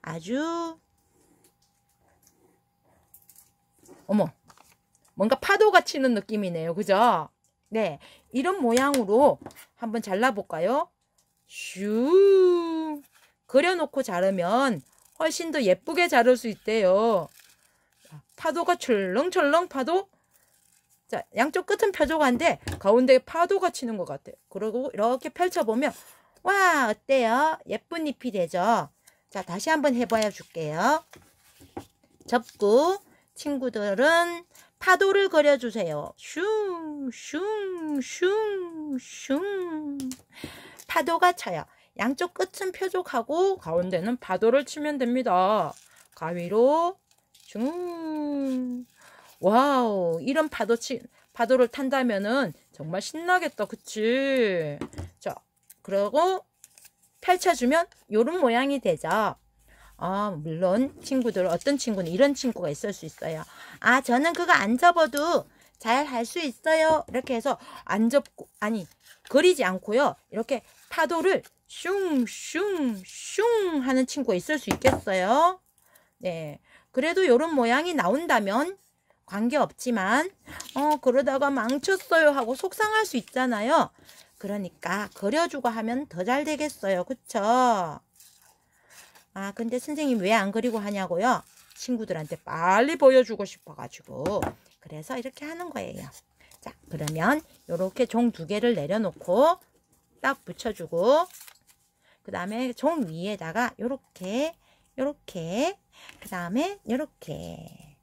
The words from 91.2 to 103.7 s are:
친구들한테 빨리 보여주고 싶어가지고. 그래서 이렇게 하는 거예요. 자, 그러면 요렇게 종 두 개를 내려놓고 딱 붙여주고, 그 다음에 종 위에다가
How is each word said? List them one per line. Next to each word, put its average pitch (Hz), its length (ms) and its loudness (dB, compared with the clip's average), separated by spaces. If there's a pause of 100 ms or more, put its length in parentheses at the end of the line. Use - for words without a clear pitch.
친구들한테 185 680 -6
빨리 196 520 2
보여주고 254 480 6
싶어가지고. 151 960 -8 (400)
그래서 156 380 -12
이렇게 262 260 -14
하는 330 260 -12
거예요. - 380 -12 (520)
자, - 120 -16 (180)
그러면 160 500 -2 (280)
요렇게 185 380 -2
종 240 260 0
두 160 140 -12
개를 214 280 0
내려놓고 202 840 0 (640)
딱 269 240 -2
붙여주고, 202 840 0 (960)
그 190 100 -12
다음에 233 400 -6
종 285 360 -2
위에다가 190 720 -6